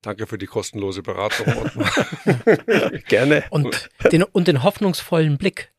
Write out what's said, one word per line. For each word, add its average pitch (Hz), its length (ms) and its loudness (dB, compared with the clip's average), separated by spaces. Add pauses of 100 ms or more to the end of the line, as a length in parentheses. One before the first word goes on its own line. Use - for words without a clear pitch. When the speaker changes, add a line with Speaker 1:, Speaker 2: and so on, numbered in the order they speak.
Speaker 1:
Danke 107 260 -8
für 107 120 -10
die 95 80 -8
kostenlose 98 560 -6
Beratung, 101 440 -4 (100)
Ottmar. - 360 -4 (320)
Speaker 2:
<laughs> 185 680 2 (180)
Gerne. 139 420 4
Speaker 3:
Und - 380 -2 (220)
den, 170 140 6
und 175 240 0
den 139 160 2
hoffnungsvollen 165 720 0
Blick - 400 -4